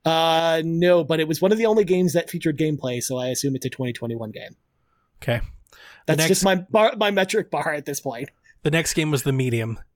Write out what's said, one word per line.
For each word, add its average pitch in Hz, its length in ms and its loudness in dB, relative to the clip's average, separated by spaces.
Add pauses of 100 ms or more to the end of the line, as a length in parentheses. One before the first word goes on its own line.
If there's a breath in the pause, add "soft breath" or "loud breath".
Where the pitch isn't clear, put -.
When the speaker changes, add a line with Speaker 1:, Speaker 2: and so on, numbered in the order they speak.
Speaker 1:
Uh, 165 600 2
no, 170 400 4
but 160 160 0
it 156 80 0
was 156 120 -4
one 190 120 4
of 220 60 2
the 226 80 2
only 220 180 4
games 180 300 2
that 170 140 0
featured 156 300 -2
gameplay, 139 420 -2
so 127 180 -4
I 127 100 -4
assume 135 260 -2
it's 127 120 -8
a 131 40 -8
twenty 127 220 -6
twenty-one 117 400 -8
game. - 240 -16 (680)
Speaker 2:
Okay. 120 180 -2
The - 360 -14 (320 loud breath)
Speaker 1:
That's 151 100 2
Speaker 2:
next 160 100 2
Speaker 1:
just 185 160 2
my 190 120 4
bar, 214 400 2
my 208 160 2
metric 196 400 0
bar 156 200 -2
at 147 140 -8
this 143 140 -6
point. 127 300 -8 (340 soft breath)
Speaker 2:
The 147 80 0
next 160 220 0
game 151 180 0
was 135 100 0
The 139 100 0
Medium. 117 460 -2 (180)